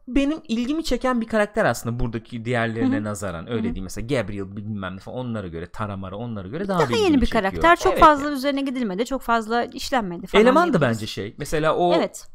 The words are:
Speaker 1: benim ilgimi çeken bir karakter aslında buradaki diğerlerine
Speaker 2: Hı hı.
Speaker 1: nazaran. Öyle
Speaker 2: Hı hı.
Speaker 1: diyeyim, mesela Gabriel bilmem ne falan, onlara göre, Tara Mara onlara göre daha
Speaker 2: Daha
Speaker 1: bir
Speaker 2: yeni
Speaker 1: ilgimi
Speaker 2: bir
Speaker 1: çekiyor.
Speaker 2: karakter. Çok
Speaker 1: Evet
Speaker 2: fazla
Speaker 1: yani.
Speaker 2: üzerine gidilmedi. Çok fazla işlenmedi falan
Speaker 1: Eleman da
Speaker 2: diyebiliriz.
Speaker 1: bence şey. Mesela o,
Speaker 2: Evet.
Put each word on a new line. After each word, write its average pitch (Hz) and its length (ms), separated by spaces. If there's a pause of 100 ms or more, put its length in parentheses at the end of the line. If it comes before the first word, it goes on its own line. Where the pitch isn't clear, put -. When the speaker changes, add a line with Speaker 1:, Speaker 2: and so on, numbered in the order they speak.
Speaker 1:
benim 277 300 (100)
ilgimi 247 360
çeken 254 360
bir 220 60
karakter 208 380
aslında 120 360
buradaki 117 440
diğerlerine 117 520
Speaker 2:
Hı 107 40
hı. 104 40
Speaker 1:
nazaran. 98 420
Öyle 120 100
Speaker 2:
Hı - 20
hı. 107 40
Speaker 1:
diyeyim, 95 220
mesela 104 220
Gabriel 101 500
bilmem 101 400
ne 95 40
falan, 113 180
onlara 113 300
göre, 82 180
Tara 104 300
Mara 95 200
onlara 107 320
göre 180 200
daha 190 120
Speaker 2:
Daha 135 80
Speaker 1:
bir 240 60
Speaker 2:
yeni 453 100
Speaker 1:
ilgimi 294 160
Speaker 2:
bir 240 60
Speaker 1:
çekiyor. - 160
Speaker 2:
karakter. 339 340
Çok 370 160
Speaker 1:
Evet - 120
Speaker 2:
fazla 294 200
Speaker 1:
yani. 294 120
Speaker 2:
üzerine 269 260
gidilmedi. 247 420
Çok 262 180
fazla 233 420
işlenmedi 185 640
falan 202 180
Speaker 1:
Eleman 269 240
da 277 40
Speaker 2:
diyebiliriz. 131 240
Speaker 1:
bence 104 100
şey. 104 320
Mesela 151 380
o, 175 180
Speaker 2:
Evet. - 400